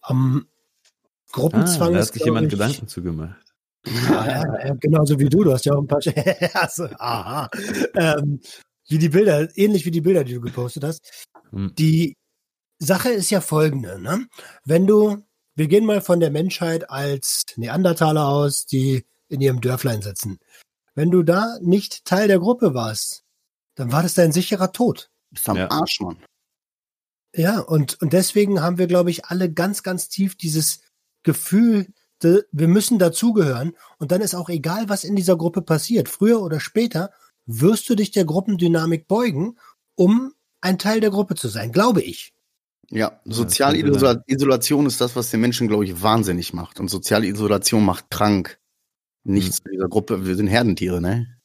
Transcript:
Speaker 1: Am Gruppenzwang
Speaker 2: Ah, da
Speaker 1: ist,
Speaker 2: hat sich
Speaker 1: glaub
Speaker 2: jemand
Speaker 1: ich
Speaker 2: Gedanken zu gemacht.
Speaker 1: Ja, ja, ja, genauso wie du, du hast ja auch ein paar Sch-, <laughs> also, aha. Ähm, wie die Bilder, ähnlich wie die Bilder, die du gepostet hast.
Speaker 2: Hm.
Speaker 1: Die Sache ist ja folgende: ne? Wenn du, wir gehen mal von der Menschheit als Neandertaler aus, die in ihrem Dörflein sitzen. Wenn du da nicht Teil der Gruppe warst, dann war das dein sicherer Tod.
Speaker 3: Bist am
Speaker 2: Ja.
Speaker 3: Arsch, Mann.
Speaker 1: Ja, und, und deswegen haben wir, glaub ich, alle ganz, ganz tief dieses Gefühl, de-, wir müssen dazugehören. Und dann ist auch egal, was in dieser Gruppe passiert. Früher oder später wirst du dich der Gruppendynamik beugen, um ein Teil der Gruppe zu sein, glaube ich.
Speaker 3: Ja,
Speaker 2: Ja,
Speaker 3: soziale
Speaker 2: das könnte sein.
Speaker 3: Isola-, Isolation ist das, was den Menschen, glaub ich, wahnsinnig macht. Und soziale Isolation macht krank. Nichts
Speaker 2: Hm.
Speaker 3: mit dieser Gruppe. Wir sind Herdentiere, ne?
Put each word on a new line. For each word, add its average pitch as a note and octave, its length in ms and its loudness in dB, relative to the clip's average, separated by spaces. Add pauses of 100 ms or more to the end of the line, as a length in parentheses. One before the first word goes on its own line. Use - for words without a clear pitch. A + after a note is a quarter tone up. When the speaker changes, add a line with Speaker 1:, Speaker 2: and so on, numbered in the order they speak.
Speaker 1:
Am C3 460 0 (840)
Gruppenzwang E3+ 560 2
Speaker 2:
Ah, F3 40 2
da F3+ 60 2
Speaker 1:
ist, - 80 0
Speaker 2:
hat - 60 -10
sich - 100 -6
Speaker 1:
glaub - 40 2
Speaker 2:
jemand A2+ 200 2
Speaker 1:
ich - 40 0
Speaker 2:
Gedanken G#2+ 360 -2
zu - 160 -12
gemacht. E2 320 -8 (500)
Speaker 1:
Ja, A#2 420 0
ja, C#3+ 400 -4
ja, C#3 80 -2
genauso D3+ 440 2
wie C#3+ 100 4
du, F3 140 4
du E3 100 4
hast B2 120 -2
ja C#3+ 80 2
auch C#3+ 80 0
ein C#3+ 60 -4
paar D3 120 0
Sch-, D#3 140 -4
<laughs> F3 400 -2
also, F3 320 -4 (120)
aha. A#2 520 -8 (460)
Ähm, D3 460 0 (460)
wie D3+ 100 0
die D#3+ 120 2
Bilder, E3 380 4 (100)
ähnlich G3 280 2
wie F3 60 -4
die E3 100 -2
Bilder, E3+ 220 2
die B2 100 -8
du B2 80 -10
gepostet B2 420 -8
hast. - 420 -10 (260)
Speaker 2:
Hm. G2 260 -6
Speaker 1:
Die D#3+ 380 2 (640)
Sache F#3 300 0
ist G#3 200 -2
ja G3 120 2
folgende: C#3 580 -2
ne? E3+ 280 -6 (380)
Wenn E3 200 2
du, G#3 380 4 (320)
wir D3+ 120 0
gehen G3+ 180 4
mal G#3 160 2
von F3 180 2
der E3 120 2
Menschheit E3 580 -4
als - 560 -4 (100)
Neandertaler D#3 720 0
aus, C#3+ 380 0
die C3 400 0 (220)
in C#3+ 140 -4
ihrem B2+ 200 2
Dörflein A#2 400 -2
sitzen. G2 380 -10 (560)
Wenn D#3 160 0
du F3+ 120 4
da G3+ 380 0
nicht F3+ 440 -2
Teil G3+ 220 2
der G3 120 6
Gruppe G#3 340 2
warst, A2+ 500 -6 (520)
dann B2 160 -6
war D3+ 120 2
das F3 100 -2
dein E3+ 180 4
sicherer F#3 400 0
Tod. - 380 -2 (220)
Speaker 3:
Bist - 180 -10
am G2+ 80 0
Speaker 2:
Ja. F#2 140 -2
Speaker 3:
Arsch, - 300 -2
Mann. E2+ 160 -10 (1160)
Speaker 1:
Ja, F#3+ 240 0
und, D3+ 420 -2
und D#3 120 -2
deswegen G3 480 2
haben F3 160 -2
wir, F3+ 100 2
glaub F3 200 2
ich, E3+ 180 -4
alle F3+ 260 -2
ganz, G3 320 -2
ganz F#3 260 -6
tief F#3+ 260 -2
dieses D#3 460 -4 (420)
Gefühl, G3+ 640 2 (360)
de-, F#3 280 6
wir D#3+ 160 0
müssen G#3 300 4
dazugehören. E3+ 760 2 (260)
Und C#3+ 120 -4
dann F3+ 100 0
ist G3+ 140 -4
auch F3 140 -8
egal, F3 400 -4
was G3 140 -4
in G3 120 -4
dieser F#3 220 2
Gruppe E3+ 240 -2
passiert. D#3+ 480 0
Früher A3+ 320 2
oder D#3+ 180 -4
später G#3+ 520 -2 (340)
wirst C#3 440 2
du A#3+ 60 4
dich G3+ 160 0
der G3 140 2
Gruppendynamik E3 840 0
beugen, G#3+ 500 0 (380)
um A#3 380 4 (280)
ein F#3 180 0
Teil A3 220 0
der G#3+ 100 2
Gruppe F#3+ 240 0
zu - 140 -6
sein, G#2+ 220 -6
glaube G3+ 300 4
ich. - 320 -10 (560)
Speaker 3:
Ja, - 340 -2
Speaker 2:
Ja, A2 100 -10
Speaker 3:
soziale C#3 440 0
Speaker 2:
das D#3+ 60 -2
könnte C#3+ 160 2
sein. C3 180 4
Speaker 3:
Isola-, B2 80 -12
Isolation C3+ 640 2
ist A#2+ 120 -4
das, B2 160 -2
was A#2+ 140 -4
den A2+ 120 0
Menschen, A#2 260 0
glaub G#2 160 2
ich, F2+ 180 -6
wahnsinnig F#2+ 520 0
macht. F2 260 -12
Und F#2 100 -6
soziale G2+ 380 0
Isolation G#2 580 0
macht F#2 240 -2
krank. G#2 500 0 (640)
Nichts F#2+ 340 -2
Speaker 2:
Hm. - 80 -10
Speaker 3:
mit G2 100 -12
dieser F#2 140 -2
Gruppe. F#2+ 360 -2
Wir F#2 100 -2
sind G#2 120 -2
Herdentiere, F#2 520 0
ne? G#2 460 -4